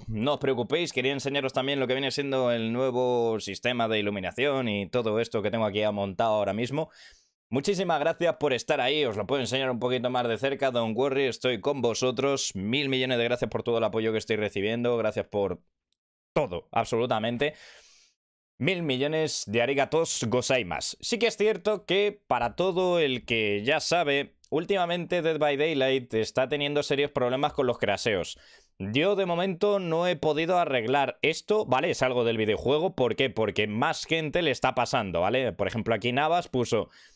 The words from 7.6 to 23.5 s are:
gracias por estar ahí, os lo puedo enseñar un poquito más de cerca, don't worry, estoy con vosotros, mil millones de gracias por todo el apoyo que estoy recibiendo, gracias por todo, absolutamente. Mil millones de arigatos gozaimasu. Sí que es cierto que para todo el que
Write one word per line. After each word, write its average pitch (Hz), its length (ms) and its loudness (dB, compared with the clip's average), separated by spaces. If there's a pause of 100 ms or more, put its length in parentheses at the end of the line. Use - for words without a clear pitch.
gracias 160 380 0
por 143 160 2
estar 143 260 0
ahí, 143 240 2
os 110 140 0
lo 104 100 -4
puedo 135 140 0
enseñar 127 300 -2
un 120 100 -2
poquito 123 280 0
más 123 200 0
de 113 80 0
cerca, 135 340 0
don't 113 240 0
worry, 135 300 2
estoy 120 340 -2
con 139 220 -2
vosotros, 127 720 0
mil 120 320 -2
millones 131 300 0
de 117 80 2
gracias 120 260 0
por 110 100 -4
todo 117 180 0
el 113 40 2
apoyo 110 300 0
que 110 60 0
estoy 110 180 -2
recibiendo, 110 580 -2
gracias 107 300 -2
por 95 340 -2 (720)
todo, 92 380 -2
absolutamente. 120 840 0 (1040)
Mil 175 260 -2
millones 147 640 -2
de 113 160 2
arigatos 143 640 0
gozaimasu. 120 720 -2
Sí - 160 -2
que 233 80 0
es 220 100 0
cierto 208 520 0
que 202 400 0
para 120 280 0
todo 180 440 2
el 131 260 0
que 104 380 0